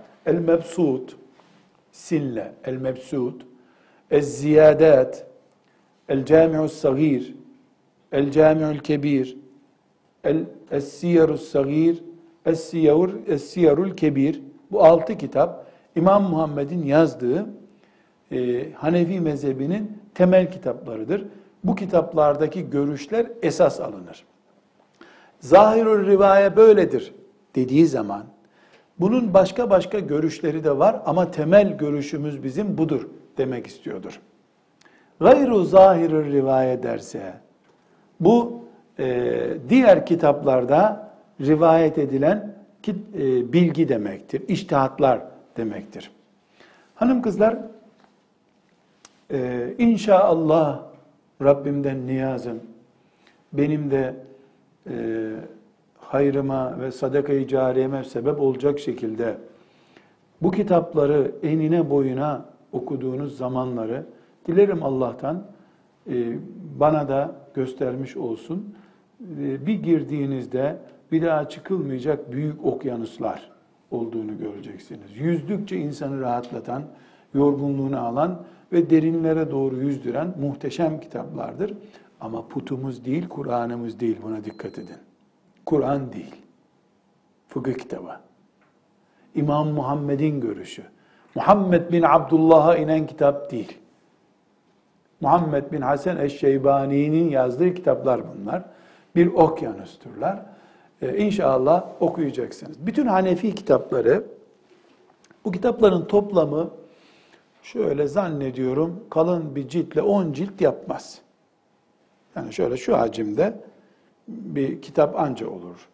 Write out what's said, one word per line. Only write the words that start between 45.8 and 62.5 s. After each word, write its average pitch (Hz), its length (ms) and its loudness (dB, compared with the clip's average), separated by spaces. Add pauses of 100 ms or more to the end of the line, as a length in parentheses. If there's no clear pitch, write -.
Hanım 247 280 0
kızlar, 214 360 0 (1700)
e, 123 380 -4 (100)
inşaallah 175 1040 4 (600)
Rabbimden 139 640 0
niyazım, 127 540 -4 (920)
benim 147 380 -2
de, 131 240 -2 (760)
e, - 40 -10 (1040)
hayrıma 135 800 -2
ve 127 120 -8
sadaka-i 139 560 -2
cariyeme 131 560 0
sebep 139 360 -4
olacak 139 380 0
şekilde 113 560 -6 (1080)
bu 180 80 2
kitapları 160 840 0 (100)
enine 156 480 0
boyuna 139 540 -2 (280)